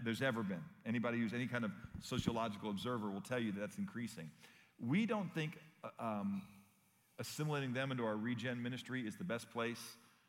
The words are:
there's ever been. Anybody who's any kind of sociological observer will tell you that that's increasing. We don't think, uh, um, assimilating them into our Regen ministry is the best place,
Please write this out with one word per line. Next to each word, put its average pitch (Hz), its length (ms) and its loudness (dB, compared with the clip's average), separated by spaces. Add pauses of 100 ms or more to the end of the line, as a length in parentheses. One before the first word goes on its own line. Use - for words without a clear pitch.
there's 113 200 2
ever 120 200 4
been. 90 220 -2 (200)
Anybody 117 360 2
who's 113 140 2
any 123 120 2
kind 120 180 0
of 101 60 2 (300)
sociological 113 720 0
observer 104 400 0
will 98 100 -2
tell 127 180 0
you 110 140 2
that 98 80 -2
that's - 180 -4
increasing. 98 520 -4 (500)
We 165 260 4
don't 208 280 0
think, 156 240 0 (260)
uh, 113 60 -6 (100)
um, 101 420 0 (760)
assimilating 143 540 0
them 135 200 2
into 123 120 0
our 107 120 4
Regen 120 440 0
ministry 123 460 -2
is 104 100 -2
the 98 80 -4
best 113 260 -2
place, 117 460 -2 (320)